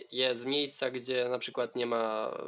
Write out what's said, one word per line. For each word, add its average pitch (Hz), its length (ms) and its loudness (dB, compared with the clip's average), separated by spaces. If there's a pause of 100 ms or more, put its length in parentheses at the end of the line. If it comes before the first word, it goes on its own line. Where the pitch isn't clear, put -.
(120)
je 127 240 2
z 120 100 -4
miejsca, 139 460 2
gdzie 127 380 0
na 123 100 0
przykład - 360 -2
nie 123 100 0
ma 113 500 0 (120)